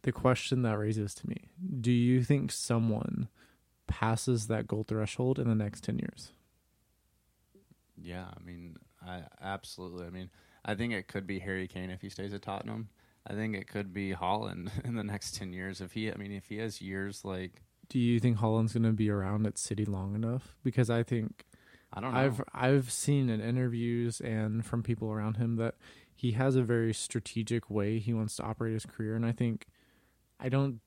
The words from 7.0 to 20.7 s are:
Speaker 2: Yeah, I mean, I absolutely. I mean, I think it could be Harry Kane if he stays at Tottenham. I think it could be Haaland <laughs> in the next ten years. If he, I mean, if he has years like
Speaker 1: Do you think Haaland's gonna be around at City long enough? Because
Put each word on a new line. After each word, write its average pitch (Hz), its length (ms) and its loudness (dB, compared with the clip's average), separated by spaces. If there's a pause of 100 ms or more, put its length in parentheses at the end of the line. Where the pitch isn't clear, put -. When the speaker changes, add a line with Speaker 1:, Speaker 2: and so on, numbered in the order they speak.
Speaker 2:
Yeah, 90 240 -10
I 90 180 -16
mean, 87 340 -14 (280)
I 90 160 -8 (200)
absolutely. 90 640 -8
I 85 40 -10
mean, 92 200 -10 (340)
I 104 120 -2
think 117 180 -2
it 95 140 -4
could 98 180 -6
be 95 140 -4
Harry 95 280 -4
Kane 92 220 -8
if 92 120 -10
he 98 80 -10
stays 98 240 -8
at 98 80 -8
Tottenham. 110 480 -6 (380)
I - 60 -6
think 107 220 -2
it 95 120 -8
could 101 260 -6
be 98 200 -2
Haaland 90 640 -2
<laughs> - 80 -4
in 120 100 -2
the 110 80 -2
next 104 320 -6
ten 92 180 -8
years. 92 280 -6
If 92 120 -8
he, 110 180 -2
I - 60 -6
mean, 101 140 -8
if 101 160 -8
he 104 100 -6
has 113 240 -4
years 95 420 -4
like 92 380 -6 (280)
Speaker 1:
Do 131 100 2
you 120 200 6
think 117 180 4
Haaland's 110 360 4
gonna 113 180 4
be 107 180 2
around 104 380 2
at 104 100 -4
City 107 280 -2
long 98 300 -2
enough? 117 480 -4
Because 123 260 4